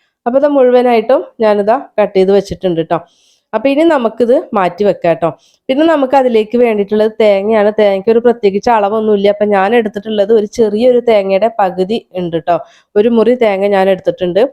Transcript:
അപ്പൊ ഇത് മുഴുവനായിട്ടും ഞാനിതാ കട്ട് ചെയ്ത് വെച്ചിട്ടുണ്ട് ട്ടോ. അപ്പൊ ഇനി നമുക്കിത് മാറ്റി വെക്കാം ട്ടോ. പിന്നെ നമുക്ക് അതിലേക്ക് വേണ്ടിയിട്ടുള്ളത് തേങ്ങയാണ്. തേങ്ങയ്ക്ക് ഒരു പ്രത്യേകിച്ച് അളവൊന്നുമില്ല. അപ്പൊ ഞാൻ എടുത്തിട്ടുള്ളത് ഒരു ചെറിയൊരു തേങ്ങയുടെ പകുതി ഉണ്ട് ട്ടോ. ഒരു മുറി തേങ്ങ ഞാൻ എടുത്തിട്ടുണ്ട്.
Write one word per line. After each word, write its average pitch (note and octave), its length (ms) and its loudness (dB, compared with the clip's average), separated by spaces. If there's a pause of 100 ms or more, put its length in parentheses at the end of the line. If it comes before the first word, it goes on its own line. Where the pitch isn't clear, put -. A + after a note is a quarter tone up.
(260)
അപ്പൊ B3 140 0
ഇത് D4 80 0
മുഴുവനായിട്ടും B3 720 2 (180)
ഞാനിതാ G#3 360 0 (180)
കട്ട് G3+ 220 -2
ചെയ്ത് F#3+ 160 2
വെച്ചിട്ടുണ്ട് F#3 500 -2
ട്ടോ. E3 160 -4 (560)
അപ്പൊ A3+ 160 -2
ഇനി C#4 160 0
നമുക്കിത് B3 500 0 (180)
മാറ്റി G3+ 320 -2
വെക്കാം F3 300 0
ട്ടോ. E3 140 -2 (400)
പിന്നെ C4+ 160 0
നമുക്ക് C#4+ 320 0
അതിലേക്ക് A#3 400 0
വേണ്ടിയിട്ടുള്ളത് G#3+ 600 0
തേങ്ങയാണ്. G#3 580 2
തേങ്ങയ്ക്ക് G3+ 360 0
ഒരു A#3 100 0
പ്രത്യേകിച്ച് A3+ 480 0
അളവൊന്നുമില്ല. G#3+ 580 0
അപ്പൊ G#3 160 0
ഞാൻ G3 300 0
എടുത്തിട്ടുള്ളത് G#3 580 -2
ഒരു G#3+ 140 2 (100)
ചെറിയൊരു A#3 500 2
തേങ്ങയുടെ G3 500 2
പകുതി F#3+ 400 -2 (200)
ഉണ്ട് E3+ 220 -4
ട്ടോ. E3+ 160 -2 (400)
ഒരു G#3+ 220 2
മുറി A3 240 4
തേങ്ങ G3+ 260 0
ഞാൻ F#3+ 220 0
എടുത്തിട്ടുണ്ട്. F3+ 520 -2 (120)